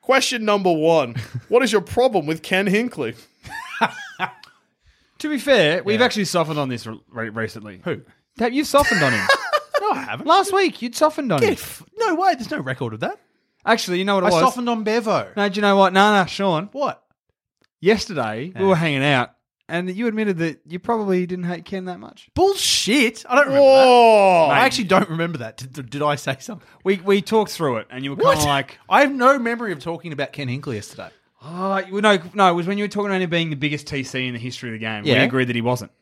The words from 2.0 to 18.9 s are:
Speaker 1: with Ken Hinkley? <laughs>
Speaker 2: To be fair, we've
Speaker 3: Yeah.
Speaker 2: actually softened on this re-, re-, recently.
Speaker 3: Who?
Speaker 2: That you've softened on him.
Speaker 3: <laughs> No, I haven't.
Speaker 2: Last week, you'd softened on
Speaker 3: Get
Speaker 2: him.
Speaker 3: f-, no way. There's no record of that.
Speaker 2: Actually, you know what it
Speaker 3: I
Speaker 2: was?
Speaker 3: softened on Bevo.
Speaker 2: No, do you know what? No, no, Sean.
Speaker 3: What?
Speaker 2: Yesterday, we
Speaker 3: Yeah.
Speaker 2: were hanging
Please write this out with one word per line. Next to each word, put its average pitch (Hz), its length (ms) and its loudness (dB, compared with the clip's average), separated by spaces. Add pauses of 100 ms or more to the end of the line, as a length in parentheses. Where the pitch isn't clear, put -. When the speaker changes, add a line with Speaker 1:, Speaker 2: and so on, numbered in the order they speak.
Speaker 1:
with 160 160 -4
Ken 196 240 -2
Hinkley? 185 500 -2 (640)
<laughs> 807 480 -4 (920)
Speaker 2:
To 311 100 -6
be 294 80 -4
fair, 185 440 2
we've 214 180 -2
Speaker 3:
Yeah. 247 60 4
Speaker 2:
actually 214 200 -2
softened 160 320 -2
on 139 100 -4
this 120 180 -8
re-, 110 220 -14
re-, 113 220 -8
recently. 107 540 -10
Speaker 3:
Who? 160 180 -6 (340)
Speaker 2:
That 233 160 -2
you've 277 140 -2
softened 233 360 2
on 131 100 2
him. 104 200 -2
Speaker 3:
<laughs> - 60 2 (420)
No, 415 100 -2
I 262 120 -4
haven't. - 240 -10
Speaker 2:
Last 381 260 2
week, 381 280 0
you'd 233 140 -8
softened 302 360 0
on 147 100 2
Speaker 3:
Get 427 100 4
Speaker 2:
him. - 40 0
Speaker 3:
f-, - 280 -14 (160)
no 440 160 0
way. 359 200 2
There's 254 160 -10
no 302 100 -6
record 127 340 -6
of 110 60 -12
that. 247 180 -6 (480)
Speaker 2:
Actually, 208 320 0
you 190 80 -2
know 202 80 2
what 185 100 2
it 180 40 4
Speaker 3:
I - 20 4
Speaker 2:
was? 170 100 4
Speaker 3:
softened 240 280 0
on 226 140 -2
Bevo. 214 540 -2
Speaker 2:
No, 202 120 0
do 190 80 -6
you 208 60 -2
know 196 140 4
what? 190 160 4
No, 208 300 4
no, - 40 2
Sean. 190 460 -2
Speaker 3:
What? 269 300 -6 (760)
Speaker 2:
Yesterday, 156 760 -2
we - 80 -10
Speaker 3:
Yeah. 196 60 2
Speaker 2:
were 185 80 4
hanging 147 280 0